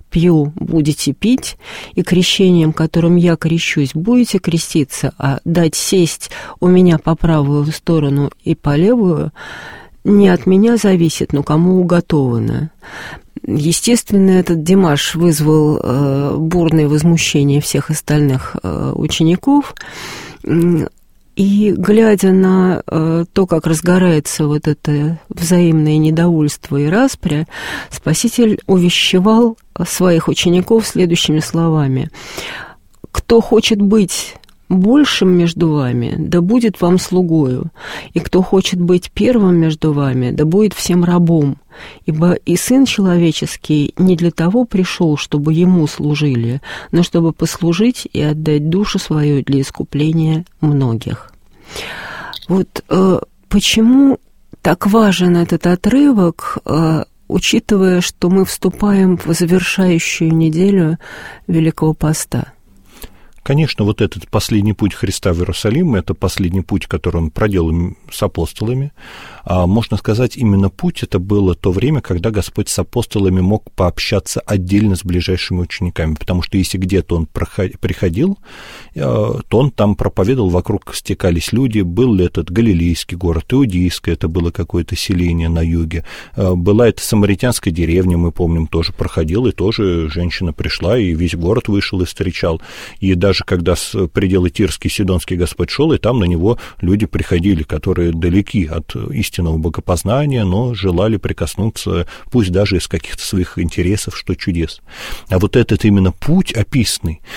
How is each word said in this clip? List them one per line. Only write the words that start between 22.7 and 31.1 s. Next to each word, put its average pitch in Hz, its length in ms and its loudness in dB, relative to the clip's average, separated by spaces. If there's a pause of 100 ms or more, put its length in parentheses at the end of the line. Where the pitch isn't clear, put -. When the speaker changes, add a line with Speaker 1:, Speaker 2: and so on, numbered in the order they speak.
Speaker 1:
э, 165 440 -2
то, 196 160 0
как 165 200 0
разгорается 165 800 2
вот 151 200 -2
это 151 640 -2
взаимное 165 720 2
недовольство 156 800 0
и 147 80 0
распря, 175 600 0 (440)
Спаситель 220 760 0
увещевал 190 920 2 (280)
своих 175 420 2
учеников 180 580 2
следующими 170 540 0